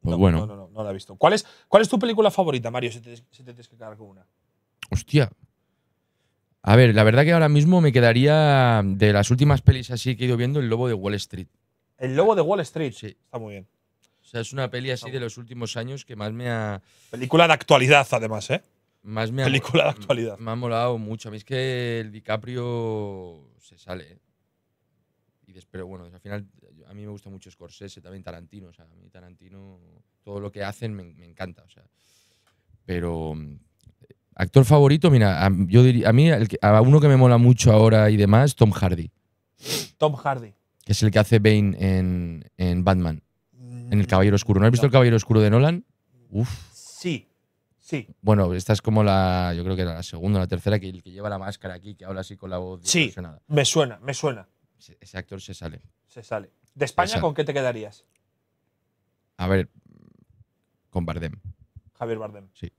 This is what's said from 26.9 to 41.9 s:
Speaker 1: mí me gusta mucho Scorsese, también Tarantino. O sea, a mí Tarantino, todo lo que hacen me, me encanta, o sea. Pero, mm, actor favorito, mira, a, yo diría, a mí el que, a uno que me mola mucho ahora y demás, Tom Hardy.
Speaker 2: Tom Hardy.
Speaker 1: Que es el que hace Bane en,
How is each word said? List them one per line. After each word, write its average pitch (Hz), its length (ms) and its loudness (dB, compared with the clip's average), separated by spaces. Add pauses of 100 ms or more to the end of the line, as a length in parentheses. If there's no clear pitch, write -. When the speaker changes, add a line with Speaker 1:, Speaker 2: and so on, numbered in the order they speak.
Speaker 1:
mí 104 80 -20
me 104 60 -18
gusta 101 240 -20
mucho 92 180 -20
Scorsese, 90 520 -20
también 92 220 -20
Tarantino. 87 440 -20
O 82 60 -20
sea, 82 120 -20
a 82 100 -20
mí 92 140 -20
Tarantino, 92 680 -20 (440)
todo 101 160 -14
lo 101 120 -12
que 101 120 -14
hacen 107 300 -10
me, 95 120 -16
me 85 200 -20
encanta, 85 380 -16
o - 60 -20
sea. - 140 -20 (1000)
Pero, 85 500 -6
mm, 76 200 -16 (800)
actor 95 280 4
favorito, 147 460 6
mira, 101 340 4
a, 98 80 4
yo 95 300 4
diría, 123 280 4
a 113 40 4
mí 151 160 6
el 113 180 2
que, - 140 -8
a 107 200 6
uno 139 200 6
que 147 60 4
me 135 100 6
mola 123 220 6
mucho 120 320 6
ahora 107 400 6
y 107 60 2
demás, 107 380 4
Tom 110 160 4
Hardy. 85 380 -4 (880)
Speaker 2:
Tom 151 160 0
Hardy. 123 400 -8 (320)
Speaker 1:
Que - 60 -4
es 101 100 0
el 107 80 4
que 101 80 2
hace 107 220 2
Bane 104 400 2
en, 90 680 -4 (120)